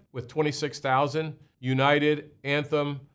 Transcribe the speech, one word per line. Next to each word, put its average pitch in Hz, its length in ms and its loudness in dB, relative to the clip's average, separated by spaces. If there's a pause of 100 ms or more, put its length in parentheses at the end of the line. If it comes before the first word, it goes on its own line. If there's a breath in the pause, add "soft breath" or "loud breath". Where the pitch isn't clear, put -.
(120)
with 123 160 -12
twenty-six 151 520 -4
thousand. 143 560 0 (240 soft breath)
United, 143 720 2 (120)
Anthem, 143 560 -2 (160)